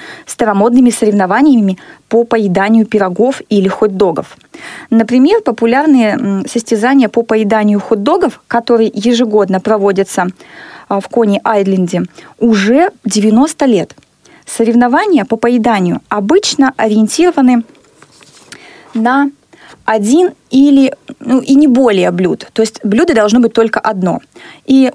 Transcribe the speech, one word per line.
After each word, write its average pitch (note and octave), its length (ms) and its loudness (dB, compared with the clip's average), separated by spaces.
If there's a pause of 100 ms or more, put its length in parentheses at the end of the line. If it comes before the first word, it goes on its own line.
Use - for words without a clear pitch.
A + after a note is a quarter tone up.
(260)
старомодными A#3+ 640 2
соревнованиями G#3 880 0 (320)
по A#3 160 2
поеданию G#3+ 600 0
пирогов G#3 640 -2
или G3 220 0
хот-догов. F#3+ 640 -2 (540)
Например, B3+ 520 2
популярные, B3 680 0
м, G3 360 -4
состязания A#3+ 600 0
по A#3 160 -2
поеданию G#3+ 560 0
хот-догов, C4 680 -2
которые A3+ 440 0
ежегодно G#3 680 0
проводятся, G3 640 -2 (600)
а, G3 100 -4
в - 80 -8
Кони-Айленде, G3 960 -2 (360)
уже A#3 520 2 (140)
девяносто A3 600 0
лет. G#3 300 0 (500)
Соревнования A#3+ 800 0
по A3+ 140 -4
поеданию G#3+ 720 -2
обычно C4 640 0
ориентированы A#3 880 0 (1300)
на C4 380 0 (540)
один A3+ 460 0 (200)
или C4+ 420 4 (320)
ну, B3 160 0
и C4+ 140 0
не D4 120 4
более A3 440 2
блюд. F3 420 -4
То - 80 0
есть A3 220 -4
блюдо C4+ 300 0
должно G#3+ 260 2
быть A#3 140 0
только A3+ 260 0
одно. F#3 400 -4 (460)
И C4 300 2